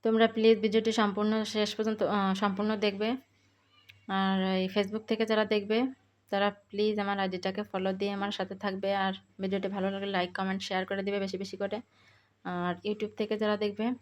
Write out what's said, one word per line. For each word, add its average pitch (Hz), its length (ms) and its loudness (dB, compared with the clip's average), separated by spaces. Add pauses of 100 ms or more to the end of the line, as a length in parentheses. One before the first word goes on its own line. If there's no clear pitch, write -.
তোমরা 226 220 6
প্লিজ 220 320 6
ভিডিওটি 220 340 2
সম্পূর্ণ 208 380 2 (140)
শেষ 214 280 0
পর্যন্ত, 214 340 0
আহ, 196 280 2
সম্পূর্ণ 202 420 0
দেখবে। 208 320 0 (1000)
আর 190 280 2 (140)
এই 185 180 2
Facebook 208 360 -2
থেকে 220 200 0
যারা 220 200 2
দেখবে 214 320 0 (540)
তারা 202 160 2 (180)
প্লিজ 214 340 0
আমার 202 200 -2
আইডিটাকে 190 440 -2
ফলো 190 300 -2
দিয়ে 196 200 -2
আমার 202 180 -4
সাথে 196 240 -6
থাকবে। 196 400 -4
আর 190 180 0 (260)
ভিডিওটি 190 280 -2
ভালো 196 220 -2
লাগলে 196 220 -6
লাইক, 180 220 0
কমেন্ট, 190 300 -2
শেয়ার 185 220 -2
করে 196 180 -4
দিবে 202 160 -2
বেশি 190 180 -4
বেশি 190 200 -8
করে। 202 200 -4 (680)
আর 180 280 -2 (100)
YouTube 208 340 -4
থেকে 214 200 -2
যারা 214 200 2
দেখবে 208 280 -2 (160)